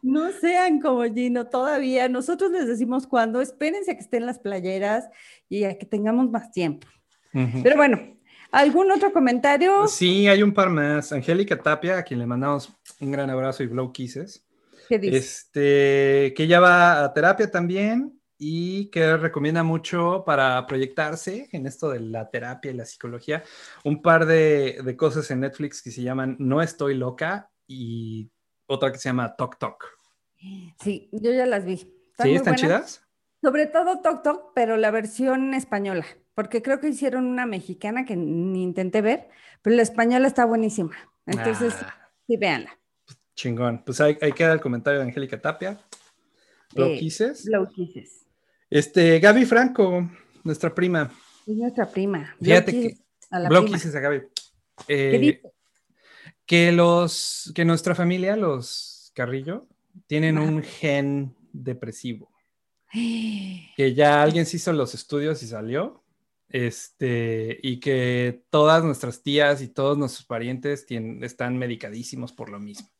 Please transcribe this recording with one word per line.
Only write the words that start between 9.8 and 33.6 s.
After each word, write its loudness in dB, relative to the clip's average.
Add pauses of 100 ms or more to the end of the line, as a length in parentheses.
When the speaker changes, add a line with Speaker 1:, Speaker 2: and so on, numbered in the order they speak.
Speaker 2:
Sí, 2
hay 6
un 4
par 4
más. 0
Angélica 0
Tapia, 0
a -6
quien -6
le -4
mandamos -4 (280)
un -6
gran -2
abrazo -4
y -4
blow -6
kisses. -14 (440)
Speaker 1:
¿Qué 2
dice? 0
Speaker 2:
Este, 2
que 0
ya 6
va 8
a -2
terapia 2
también -2 (180)
y -6
que 4
recomienda 0
mucho -2
para 2
proyectarse -6
en -10
esto -8
de -6
la -10
terapia -10
y -10
la -10
psicología, -10 (420)
un -2
par 4
de, 2
de -6
cosas -2
en -2
Netflix -8
que -18
se -12
llaman -6
No 0
Estoy -2
Loca -6 (160)
y -10 (380)
otra -2
que -14
se -8
llama -4
Tok -8
Tok. -10 (1000)
Speaker 1:
Sí, -8
yo -4
ya 2
las -2
vi. -6
Están -10
Speaker 2:
¿Sí? 4
Speaker 1:
muy 4
Speaker 2:
¿Están 2
Speaker 1:
buenas. -2
Speaker 2:
chidas? -2 (340)
Speaker 1:
Sobre 2